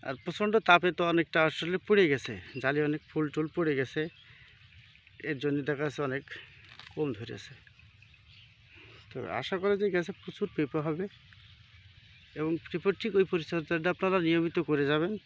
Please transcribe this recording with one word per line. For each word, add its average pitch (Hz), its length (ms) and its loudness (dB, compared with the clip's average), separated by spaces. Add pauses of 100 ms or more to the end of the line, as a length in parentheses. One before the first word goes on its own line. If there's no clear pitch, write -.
আর 135 120 -6 (100)
প্রচণ্ড 208 320 0
তাপে 175 360 6
তো 170 160 0
অনেকটা 165 360 2
আসলে 165 340 -2
পড়ে 202 300 4
গেছে, 123 320 -2 (220)
জালি 143 200 0
অনেক 151 260 0
ফুল 156 200 -2
টুল 151 260 -4
পড়ে 156 220 0
গেছে, 151 320 -2 (1120)
এর 147 160 -6
জন্য 143 240 -2
দেখা 139 200 -2
যাচ্ছে 151 200 -4
অনেক 139 200 -2 (720)
কম 151 180 -2
ধরেছে। 117 420 -12 (1600)
তো 110 180 -8
আশা 131 280 -4
করা 202 180 2
যায় 196 160 0
গাছে 180 200 0
প্রচুর - 440 -8
পেঁপে 156 240 0
হবে 160 280 -2 (1300)
এবং 156 220 -2 (160)
পেঁপের 190 280 0
ঠিক 202 160 0
ওই 190 80 6
পরিচর্যাটা 170 680 0
আপনারা 185 300 2
নিয়মিত 165 380 2
করে 147 280 2
যাবেন 160 400 2